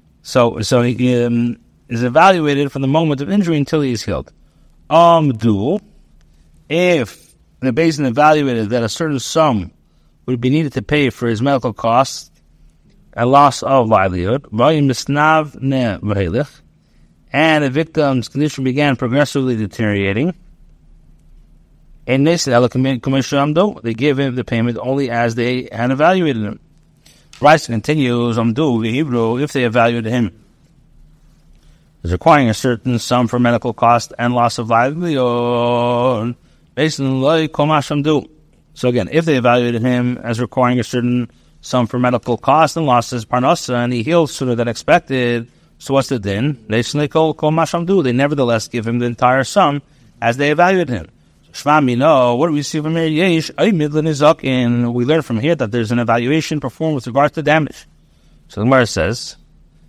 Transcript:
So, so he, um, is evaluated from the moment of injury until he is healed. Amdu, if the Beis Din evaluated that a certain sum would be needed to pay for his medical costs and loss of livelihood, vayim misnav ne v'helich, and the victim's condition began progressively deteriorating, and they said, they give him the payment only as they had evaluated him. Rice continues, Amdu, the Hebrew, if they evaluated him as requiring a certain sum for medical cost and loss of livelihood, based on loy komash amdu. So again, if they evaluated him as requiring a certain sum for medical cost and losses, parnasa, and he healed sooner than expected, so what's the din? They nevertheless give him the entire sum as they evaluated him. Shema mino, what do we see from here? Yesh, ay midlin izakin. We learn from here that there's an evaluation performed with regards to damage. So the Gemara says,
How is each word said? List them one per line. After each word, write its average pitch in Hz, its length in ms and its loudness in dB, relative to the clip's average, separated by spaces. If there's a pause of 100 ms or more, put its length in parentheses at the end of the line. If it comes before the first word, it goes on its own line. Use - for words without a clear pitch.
(220)
So, 120 380 2
so 120 200 2
he, 120 420 0
um, 120 360 -2 (300)
is 120 140 -4
evaluated 147 680 2
from 139 80 -8
the 135 80 -2
moment 147 320 2
of 143 100 -6
injury 170 280 2
until 147 240 0
he 131 100 -2
is 113 100 -4
healed. 73 300 -6 (560)
Amdu, 147 920 2 (880)
if 165 640 -2 (260)
the 131 120 -2
Beis 156 260 0
Din 147 80 0
evaluated 131 640 2
that 120 120 0
a 113 60 -2
certain 156 300 -4
sum 120 520 0 (540)
would 123 160 -4
be 127 80 0
needed 147 260 0
to 117 80 -6
pay 143 280 0
for 120 180 -4
his 110 140 -2
medical 131 320 0
costs - 560 -2 (840)
and 120 180 -2
loss 139 320 4
of 131 240 2
livelihood, 95 580 0
vayim 143 420 2
misnav 147 760 0
ne 131 400 -2
v'helich, 101 480 -2 (840)
and 151 320 2
the 143 60 0
victim's 139 600 -2
condition 143 360 -4
began 135 320 0
progressively 131 580 0
deteriorating, 104 800 -2 (1700)
and 135 200 2
they 170 120 2
said, 123 200 2
they 135 1300 -2
give 131 260 0
him 135 160 -2
the 123 100 -6
payment 117 360 -2
only 131 300 -2
as 117 240 -2
they 123 360 -4
had 117 200 -4
evaluated 151 520 0
him. 104 160 -8 (840)
Rice 151 240 6
continues, 120 720 0
Amdu, 117 440 0
the 117 80 -2
Hebrew, 120 460 0
if 147 160 -4
they 131 120 0
evaluated 117 460 2
him 117 220 0 (1700)
as 85 100 -4
requiring 139 360 4
a 110 60 2
certain 123 440 -2
sum 123 300 0
for 120 100 -2
medical 120 360 0
cost 117 440 2
and 120 160 -2
loss 117 220 0
of 113 140 -6
livelihood, 120 1600 0 (400)
based 151 240 -2
on 135 220 -2
loy 160 280 2
komash 151 460 -2
amdu. 147 320 0 (460)
So - 160 -4
again, 120 240 -2
if 160 140 0
they 156 100 2
evaluated 120 460 2
him 123 340 -2
as 117 240 -6
requiring 123 400 0
a 110 40 -2
certain 123 460 -2 (300)
sum 123 280 -2
for 123 100 -6
medical 123 400 0
cost 151 400 2
and 160 80 -2
losses, 120 400 0
parnasa, 127 580 -2
and 123 80 -4
he 117 100 -4
healed 160 280 0
sooner 127 240 -4
than 117 140 -2
expected, 120 840 -2 (300)
so 135 140 -4
what's 135 140 2
the 131 100 -4
din? 104 500 -4
They 110 140 0 (1300)
nevertheless 127 540 0
give 113 180 -6
him 117 140 -2
the 120 80 -2
entire 127 380 0
sum 147 360 0 (400)
as 117 160 0
they 147 140 0
evaluated 175 380 2
him. 104 200 -8 (440)
Shema 147 280 2
mino, 127 540 2
what 147 140 0
do 165 40 -2
we 147 100 -2
see 151 180 -6
from 156 160 -4
here? 165 100 0
Yesh, 160 500 0
ay 185 140 2
midlin 151 380 0
izakin. 127 840 0
We 123 120 0
learn 151 180 2
from 117 160 -4
here 151 160 0
that 127 160 -4
there's 113 220 -2
an 120 80 0
evaluation 120 580 0
performed 151 380 -4
with 123 100 -8
regards 139 280 0
to 160 80 -6
damage. 147 440 -2 (640)
So - 120 -8
the 107 40 0
Gemara 127 220 4
says, 98 500 -4 (520)